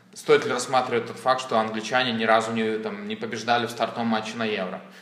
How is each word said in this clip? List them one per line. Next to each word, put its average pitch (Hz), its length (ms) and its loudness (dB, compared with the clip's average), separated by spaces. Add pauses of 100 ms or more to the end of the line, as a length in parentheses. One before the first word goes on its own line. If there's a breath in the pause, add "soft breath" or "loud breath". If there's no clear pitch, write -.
(140 loud breath)
стоит 147 320 4
ли 135 60 -2
рассматривать 123 540 0
тот - 120 -10
факт, 131 240 2
что 113 160 0
англичане 110 540 0
ни 113 120 0
разу 113 280 4
не, 110 260 0
там, 101 300 -6
не 107 80 -6
побеждали 117 500 0
в 110 40 -4
стартовом 117 360 -2
матче 110 300 -2
на 113 100 -2
"Евро"? 95 340 -4 (220 soft breath)